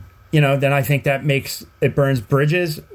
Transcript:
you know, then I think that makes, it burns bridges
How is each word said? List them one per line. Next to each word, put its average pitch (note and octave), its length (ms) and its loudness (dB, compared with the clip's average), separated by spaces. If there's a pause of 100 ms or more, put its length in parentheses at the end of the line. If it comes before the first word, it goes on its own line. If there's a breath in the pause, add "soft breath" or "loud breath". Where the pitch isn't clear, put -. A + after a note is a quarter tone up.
(320 loud breath)
you D3+ 80 4
know, C#3 160 4
then C#3 160 2
I C#3 100 2
think C#3+ 200 0
that C#3 220 -2
makes, C#3 420 -4 (140)
it D3+ 160 0
burns C#3 240 2
bridges D3+ 600 0 (140)